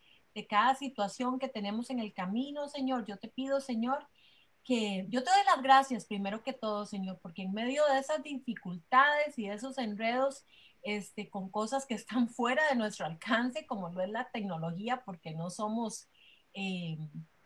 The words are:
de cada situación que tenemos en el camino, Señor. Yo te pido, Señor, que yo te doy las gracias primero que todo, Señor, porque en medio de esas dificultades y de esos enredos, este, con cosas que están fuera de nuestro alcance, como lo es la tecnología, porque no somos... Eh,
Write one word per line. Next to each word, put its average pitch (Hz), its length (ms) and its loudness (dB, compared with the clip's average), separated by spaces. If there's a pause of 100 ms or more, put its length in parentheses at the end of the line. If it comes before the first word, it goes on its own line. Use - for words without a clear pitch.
(340)
de 208 140 -10
cada 226 280 4
situación 254 640 -2
que 254 100 -2
tenemos 214 400 -4
en 254 100 -2
el 214 140 -6
camino, 277 560 -2
Señor. 262 360 0
Yo 202 120 -8
te 220 100 -12
pido, 269 320 -2
Señor, 262 480 -2 (560)
que 208 460 0
yo 254 160 0
te 349 40 0
doy 392 160 8
las 330 160 6
gracias 269 440 6
primero 202 360 -4
que 262 120 -6
todo, 208 320 -4
Señor, 190 360 -6
porque 175 200 -12
en 185 100 -4
medio 247 360 2
de 269 120 6
esas 302 240 -2
dificultades 285 1120 2
y 208 120 -4
de 208 60 -4
esos 262 220 -8
enredos, 240 680 0 (380)
este, 208 460 -6
con 190 200 -8
cosas 220 360 -2
que 226 100 -4
están 226 340 0
fuera 262 400 2
de 262 80 4
nuestro 214 280 -2
alcance, 240 600 0
como 190 240 -6
lo 180 120 -4
es 185 80 -2
la 233 220 -4
tecnología, 196 720 -4
porque 170 300 -12
no 165 160 -6
somos... 220 580 -4 (460)
Eh, 180 440 -4 (480)